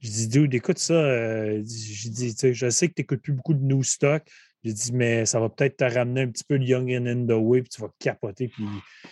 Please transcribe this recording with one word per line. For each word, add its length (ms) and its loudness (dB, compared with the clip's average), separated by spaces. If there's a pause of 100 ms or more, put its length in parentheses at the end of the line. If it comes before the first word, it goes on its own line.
Je 100 -10
dis, « 180 -4
Dude, 260 4
écoute 240 0
ça. » 160 -2
Euh, 720 0
j'ai 440 -10
dit, « 240 -6
Tu 60 -14
sais, 140 4
je 140 -2
sais 200 2
que 60 -14
t'écoutes 280 -4
plus 100 -4
beaucoup 220 0
de 80 0
new 200 2
stock. » 400 0 (400)
J'ai 120 -4
dit, « 180 -6
Mais 320 2
ça 160 0
va 80 2
peut-être 300 0
te 60 2
ramener 380 0
un 60 0
petit 160 -10
peu 140 0
de 60 0
Young 280 2
and 140 -2
in 200 -2
the 40 2 (100)
Way, 220 4
puis 80 -12
tu 100 -14
vas 80 -8 (100)
capoter. » 560 -4
Puis 80 -10 (500)